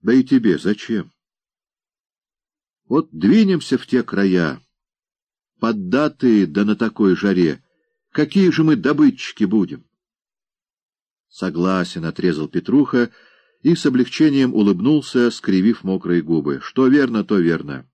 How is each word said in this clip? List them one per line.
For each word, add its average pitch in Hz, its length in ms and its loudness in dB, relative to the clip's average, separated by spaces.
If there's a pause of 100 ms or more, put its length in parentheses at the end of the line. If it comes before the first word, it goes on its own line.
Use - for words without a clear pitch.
Да 104 100 0
и 131 120 4
тебе 113 340 2
зачем? 104 540 -6 (1700)
Вот 147 260 -2
двинемся 180 680 2
в - 80 -8
те 123 160 0
края, 90 580 -2 (1000)
поддатые 113 840 0
да 82 180 -2
на 104 100 0
такой 104 400 0
жаре. 90 480 0 (480)
Какие 170 400 0
же 160 140 0
мы 156 100 4
добытчики 139 720 0
будем?" 98 400 -2 (1400)
"Согласен", — 90 760 -4
отрезал 78 420 -4
Петруха 123 640 0 (500)
и 165 140 2
с - 100 -4
облегчением 135 680 0
улыбнулся, 117 760 2
скривив 98 540 -2
мокрые 87 380 -2
губы. 73 380 -2
"Что - 280 0
верно, 127 340 2
то 101 160 -2
верно. 76 560 -4